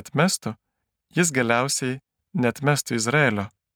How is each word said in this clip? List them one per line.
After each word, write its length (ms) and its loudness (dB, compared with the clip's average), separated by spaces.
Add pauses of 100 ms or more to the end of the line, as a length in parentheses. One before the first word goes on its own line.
atmestų, 520 -2 (640)
jis 160 2
galiausiai 680 0 (340)
neatmestų 640 0
Izraelio. 480 0 (280)